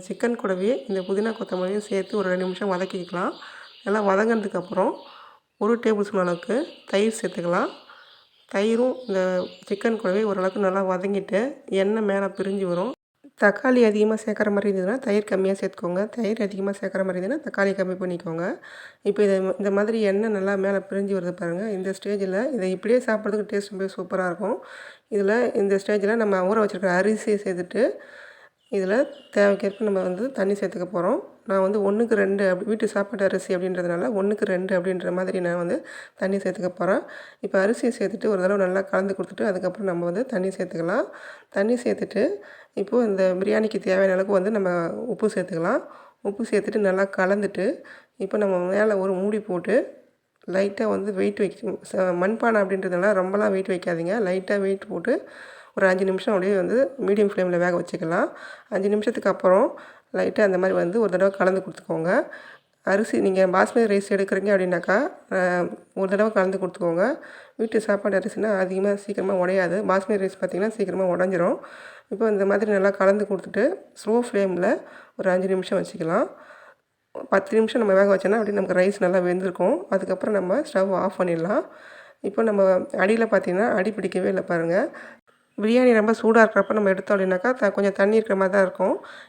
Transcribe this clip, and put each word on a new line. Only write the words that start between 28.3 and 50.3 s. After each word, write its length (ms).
இதுல 180
தேவைக்கேற்ப 540
நம்ம 200
வந்து 160
தண்ணி 220
சேர்த்துக்க 340
போறோம். 240
நான் 140
வந்து 140
ஒண்ணுக்கு 320
ரெண்டு 300
அப்படி, 200
வீட்டு 220
சாப்பாட்டு 340
அரிசி 280
அப்படின்றதுனால, 500
ஒண்ணுக்கு 320
ரெண்டு 240
அப்படின்ற 320
மாதிரி 280
நான் 160
வந்து 140
தண்ணி 240
சேர்த்துக்க 340
போறேன். 240
இப்போ 200
அரிசியை 340
சேர்த்துட்டு 340
ஒரு 120
தடவை 200
நல்லா 260
கலந்து 280
கொடுத்துட்டு, 320
அதுக்கப்புறம் 400
நம்ம 200
வந்து 120
தண்ணி 240
சேர்த்துக்கலாம். 500
தண்ணி 280
சேர்த்துட்டு, 380
இப்போ 260
இந்த 160
பிரியாணிக்கு 460
தேவையான 300
அளவுக்கு 220
வந்து 180
நம்ம 140
உப்பு 200
சேர்த்துக்கலாம். 480
உப்பு 200
சேர்த்துட்டு 380
நல்லா 180
கலந்துட்டு, 480
இப்போ 200
நம்ம 140
மேலே 300
ஒரு 180
மூடி 180
போட்டு, 260